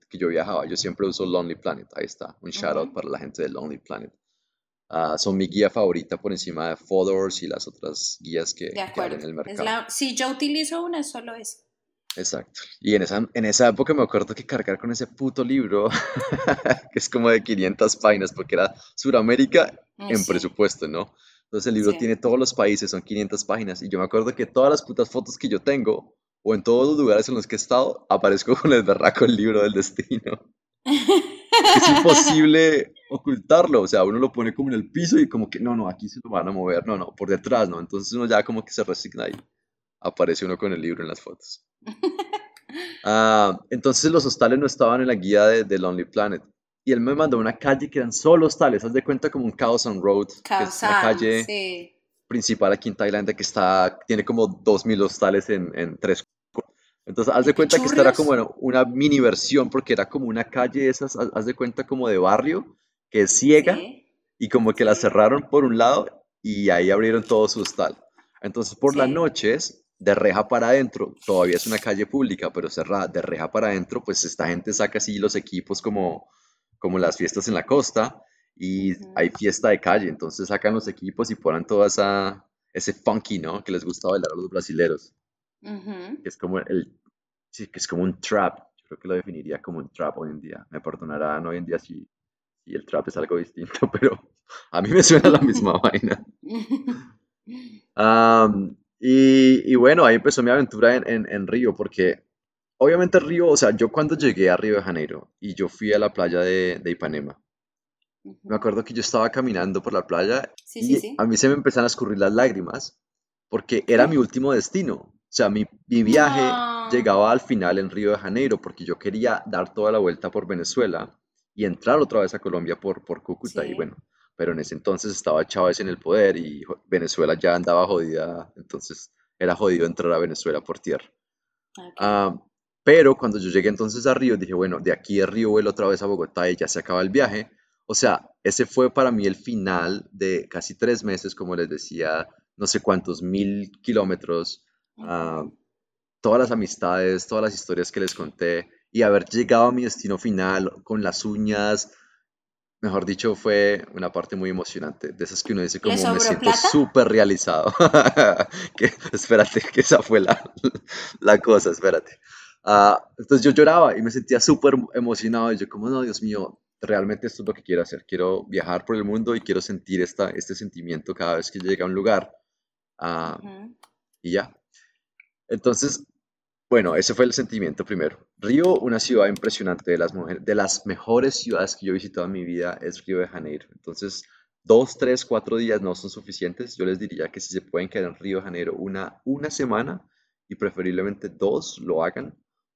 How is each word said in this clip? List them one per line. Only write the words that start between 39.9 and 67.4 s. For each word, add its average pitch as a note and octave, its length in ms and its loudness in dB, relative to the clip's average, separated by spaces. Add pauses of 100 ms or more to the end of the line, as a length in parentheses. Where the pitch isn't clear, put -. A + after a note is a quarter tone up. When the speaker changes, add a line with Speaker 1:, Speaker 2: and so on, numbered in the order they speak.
Speaker 1:
aparece F2 460 -2
uno F2+ 120 -4
con G2 160 -4
el E2 80 -6
libro E2+ 200 -6
en D#2+ 80 -10
las - 120 -12
fotos. - 440 -20 (160)
Speaker 2:
<laughs> F#4+ 640 -8 (560)
Speaker 1:
Ah, G#2+ 540 2 (120)
entonces C3 420 0
los D#3 140 4
hostales B2 340 2
no C#3+ 60 0
estaban B2 360 2
en B2+ 60 -2
la B2 80 2
guía G2+ 320 4
de, A2+ 160 4
de G2 160 -2
Lonely F2+ 260 -4
Planet, G#2 380 -4 (400)
y C3 80 0
él A#2+ 80 2
me B2+ 160 0
mandó D3 220 2
una A2 200 -2
calle C#3+ 320 -2
que C#3+ 100 -6
eran A#2+ 120 -4
solo D#3+ 360 4
hostales, B2+ 360 0
haz A#2 100 -6
de C3 100 0
cuenta C#3+ 260 -2
como C3 160 -4
un A2 60 -4
Khao A#2 280 0
San G2+ 220 -6
Road, G2 260 2
que - 160 -20
Speaker 2:
Khao G3 200 -2
Speaker 1:
es F#3+ 60 -2
una - 20 -12
Speaker 2:
San, G#3 300 0
Speaker 1:
calle F#3 440 2
Speaker 2:
sí. F#3 500 -8 (320)
Speaker 1:
principal G#2 460 0
aquí A2 160 -4
en G2 60 -8
Tailandia G#2 400 -2
que - 80 -10
está, F#2 600 2
tiene G#2 200 -2
como A2+ 220 0
dos G2 380 0
mil G#2+ 160 0
hostales G2 480 0
en, F#2 280 -4
en E2 200 -6
tres F#2 260 -2 (280)
cu-, - 120 -10 (420)
entonces A2 280 -2
haz B2+ 120 4
de D3 60 4
Speaker 2:
¿Y - 20 4
Speaker 1:
cuenta D3+ 240 4
que B2+ 80 -2
esta D3 160 4
era C3 100 8
Speaker 2:
churrios? D3+ 160 2 (100)
Speaker 1:
como - 220 -4
una B2+ 240 2
mini C3+ 380 2
versión, B2 480 2
porque C3 240 -2
era G2+ 160 0
como C#3 180 -6
una A2+ 160 -4
calle C3 460 -2
esas, C3 260 -4
haz, G#2 180 -4
haz A2 120 -4
de B2 80 -4
cuenta B2 340 -6
como B2+ 220 -2
de G2+ 80 2
barrio, A2 600 0 (320)
que A2 120 4
es F#2+ 100 4
ciega, D3 460 6
Speaker 2:
Sí. G3 280 -14 (340)
Speaker 1:
y A2+ 100 -4
como A2 240 2
que A#2+ 100 0
la G#2+ 120 6
Speaker 2:
Sí. - 60 -2
Speaker 1:
cerraron A2 480 4
por C#3+ 140 4
un A#2+ 140 2
lado, - 480 2 (160)
y G2+ 280 -2
ahí F2+ 220 4
abrieron A2 320 2
todo G#2+ 240 2